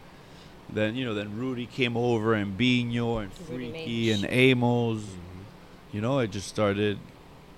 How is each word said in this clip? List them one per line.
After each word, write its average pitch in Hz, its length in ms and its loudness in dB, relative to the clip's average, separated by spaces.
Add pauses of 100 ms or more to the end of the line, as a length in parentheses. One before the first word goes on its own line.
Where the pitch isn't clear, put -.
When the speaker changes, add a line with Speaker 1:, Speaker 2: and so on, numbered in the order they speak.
(680)
Speaker 1:
then, 107 260 -2
you 131 100 -4
know, 117 80 -4
then 104 240 -4
Rudy 123 280 -4
came 120 320 -2
over 113 380 2
and 101 220 -2
Bino 120 600 2
and 101 140 -6 (180)
Speaker 2:
Rudy 123 220 -8
Speaker 1:
Freaky 117 400 0
Speaker 2:
Mage. 107 120 4
Speaker 1:
and - 80 -2
Amos. 120 720 4
Speaker 3:
Mm-hmm. 98 160 -12 (800)
Speaker 1:
You 104 60 -4
know, 131 180 0
it 113 120 0
just 98 160 -8
started. 101 500 2 (600)